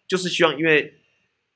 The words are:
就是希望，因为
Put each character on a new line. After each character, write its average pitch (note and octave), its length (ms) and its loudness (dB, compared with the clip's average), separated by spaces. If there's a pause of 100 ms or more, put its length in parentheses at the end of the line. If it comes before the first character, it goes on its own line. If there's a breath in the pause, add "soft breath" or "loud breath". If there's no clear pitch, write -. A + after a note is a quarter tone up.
就 F#3 100 -2
是 F3 100 -6
希 E3 140 -2
望， D3+ 160 2
因 D#3+ 60 -4
为 D3+ 300 0 (600)